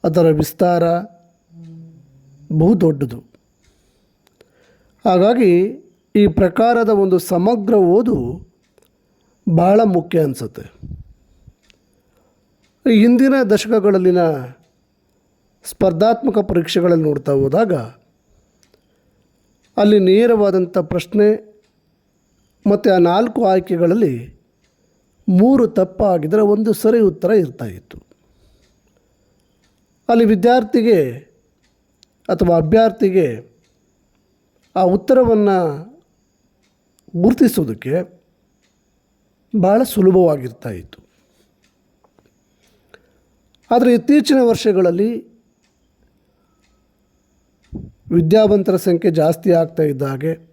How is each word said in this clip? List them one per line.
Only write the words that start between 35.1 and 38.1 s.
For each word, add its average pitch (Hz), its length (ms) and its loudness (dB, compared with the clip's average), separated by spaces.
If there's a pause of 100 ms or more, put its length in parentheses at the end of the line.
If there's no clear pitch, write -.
ಗುರುತಿಸೋದಕ್ಕೆ 160 720 0 (1600)